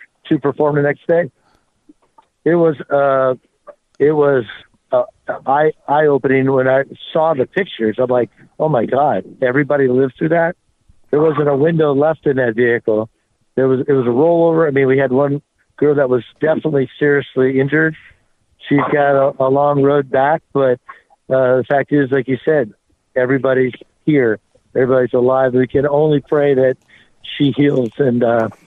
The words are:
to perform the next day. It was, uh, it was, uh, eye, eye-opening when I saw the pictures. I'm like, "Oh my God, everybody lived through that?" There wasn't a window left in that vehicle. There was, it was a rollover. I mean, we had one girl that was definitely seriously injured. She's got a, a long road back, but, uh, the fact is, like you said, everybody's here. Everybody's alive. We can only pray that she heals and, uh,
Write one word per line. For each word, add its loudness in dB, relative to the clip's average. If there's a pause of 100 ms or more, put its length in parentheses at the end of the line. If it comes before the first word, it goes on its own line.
(300)
to 0
perform -2
the 0
next -4
day. 0 (1160)
It 2
was, 0
uh, 0 (640)
it 2
was, 2 (460)
uh, 0 (420)
eye, 0 (140)
eye-opening 0
when 0
I 2 (280)
saw 0
the -2
pictures. -6
I'm 0
like, 0 (260)
"Oh -2
my 0
God, -2 (200)
everybody 0
lived 0
through -4
that?" -2 (560)
There 0
wasn't 0
a 0
window 0
left 0
in 0
that -2
vehicle. -2 (440)
There 0
was, 0
it 0
was 0
a 0
rollover. 2
I -2
mean, 0
we 2
had 0
one -2 (360)
girl 2
that 0
was 0 (160)
definitely -2 (100)
seriously 0
injured. 0 (720)
She's 2 (120)
got 2
a, 2
a 0
long 2
road 0
back, 0 (120)
but, 0 (500)
uh, 2
the -2
fact -2
is, 0
like -2
you -2
said, 0 (420)
everybody's 0 (320)
here. 0 (360)
Everybody's 0
alive. 2
We 2
can -2
only 0
pray 0
that 0 (440)
she -2
heals 0
and, 0
uh, 0 (180)